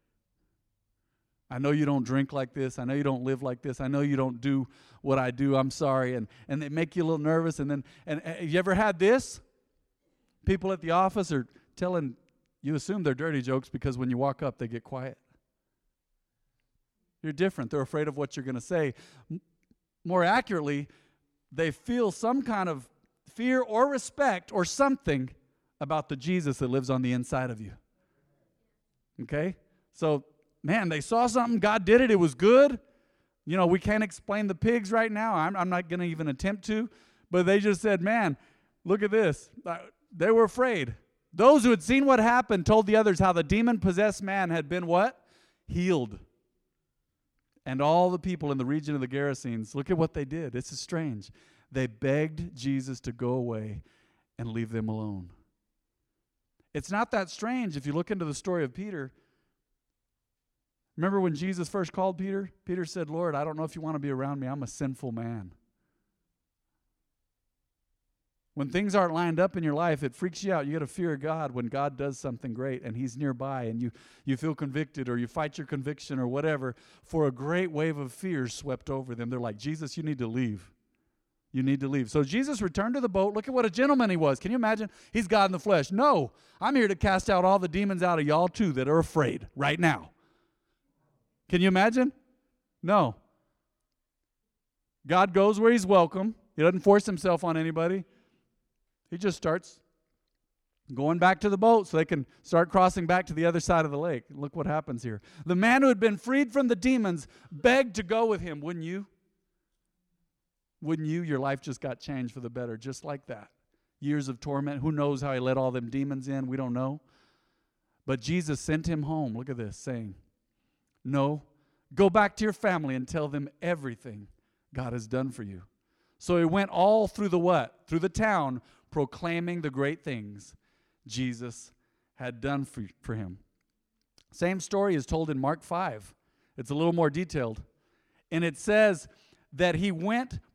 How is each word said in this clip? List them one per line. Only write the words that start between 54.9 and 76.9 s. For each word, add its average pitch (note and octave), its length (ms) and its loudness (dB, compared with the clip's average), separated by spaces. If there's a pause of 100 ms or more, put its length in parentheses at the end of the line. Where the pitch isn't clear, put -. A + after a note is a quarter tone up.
It's D3+ 200 -8
not A3 180 -2
that F#3 180 -2
strange A3+ 480 -6
if C3+ 100 -8
you D3 60 -4
look E3+ 200 -2
into F#3 120 -4
the D3 100 -6
story F3 280 -4
of B2+ 100 -4
Peter. E3+ 400 -10 (1800)
Remember G3 240 0
when F3+ 140 2
Jesus F3 340 -4
first F#3 240 -4
called F#3 240 -2
Peter? G3 360 -6 (120)
Peter F3+ 200 -4
said, D#3+ 260 -8
"Lord, E3 240 -4
I C#3+ 100 -2
don't D#3 120 -6
know D#3+ 80 -4
if D#3 100 -8
you E3 80 -10
wanna D#3 160 -4
be C#3 120 -4
around C#3 280 -4
me. C3+ 80 -6
I'm C3+ 160 -6
a B2 60 -8
sinful C3+ 420 -8
man." A2+ 420 -8 (3000)
When C#3 140 -4
things F#3+ 240 -2
aren't F3+ 180 4
lined E3 260 0
up F#3 200 0
in E3+ 40 -4
your D3+ 120 0
life, D#3 280 0
it C3 120 -4
freaks F3+ 280 -6
you G3 80 -2
out. D#3 160 0
You C#3+ 60 -6
got D#3+ 100 -4
a C#3+ 40 -6
fear E3+ 260 -4
of C#3 80 -4
God D#3 300 -4
when B2 160 -6
God C3+ 320 -4
does C#3 200 -6
something B2 360 -8
great B2+ 260 -6
and A2+ 160 -10
he's B2 180 -6
nearby C3 500 -4
and A#2 180 -4
you, A#2+ 100 -4 (320)
you C3+ 140 -2
feel D#3 160 -2
convicted C#3 560 -6
or A#2+ 80 0
you A#2+ 80 -2
fight D3+ 320 -6
your D3 80 -10
conviction C#3 520 -8
or B2+ 80 -2
whatever, C3+ 480 -2 (300)